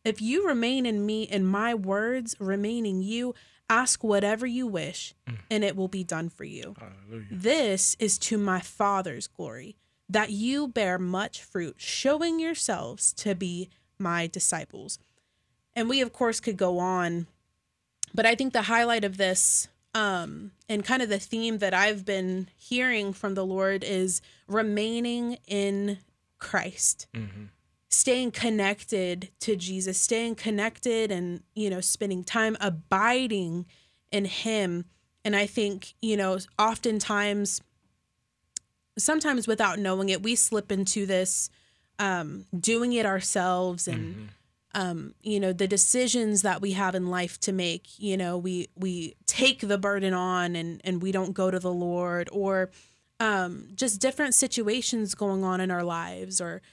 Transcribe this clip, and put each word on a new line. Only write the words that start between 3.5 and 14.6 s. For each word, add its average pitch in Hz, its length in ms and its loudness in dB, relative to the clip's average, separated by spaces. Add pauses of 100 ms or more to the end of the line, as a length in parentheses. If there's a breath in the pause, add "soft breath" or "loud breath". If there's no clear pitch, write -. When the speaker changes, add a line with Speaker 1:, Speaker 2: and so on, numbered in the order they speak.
Speaker 1:
ask 240 340 2
whatever 214 420 2
you 247 220 -2
wish, 165 480 -6 (100)
Speaker 2:
Mm. 117 120 -6 (120)
Speaker 1:
and 214 140 2
it 196 140 2
will 185 100 0
be 190 160 -4
done 170 260 -4
for - 140 -14
you. 165 340 -12
Speaker 2:
Hallelujah. 104 540 -14
Speaker 1:
This 214 640 2
is 214 220 2
to - 180 0
my 190 220 2
Father's 190 680 0
glory, 143 500 -12 (320)
that 214 220 2
you 254 360 0
bear 190 320 0
much 185 420 -4
fruit, 170 380 -6
showing 320 600 0
yourselves 302 760 -2
to 202 200 -2
be 180 360 -4 (280 soft breath)
my 170 300 0
disciples." - 720 -4 (760)